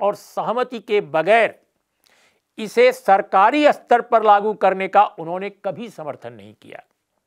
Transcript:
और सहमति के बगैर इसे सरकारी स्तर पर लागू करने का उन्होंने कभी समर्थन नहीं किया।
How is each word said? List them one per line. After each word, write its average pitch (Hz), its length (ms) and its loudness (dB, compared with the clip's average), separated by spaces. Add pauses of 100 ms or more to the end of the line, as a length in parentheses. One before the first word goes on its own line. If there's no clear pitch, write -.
और 196 140 -2
सहमति 226 640 -8
के 208 220 -4
बगैर 170 580 0 (1000)
इसे 233 340 0
सरकारी 220 800 2
स्तर 240 300 0
पर 226 220 0
लागू 208 300 2
करने 190 340 -2
का 202 180 4
उन्होंने 185 440 -10
कभी 196 400 -12
समर्थन 127 440 -16
नहीं 104 200 -20
किया। - 300 -20 (440)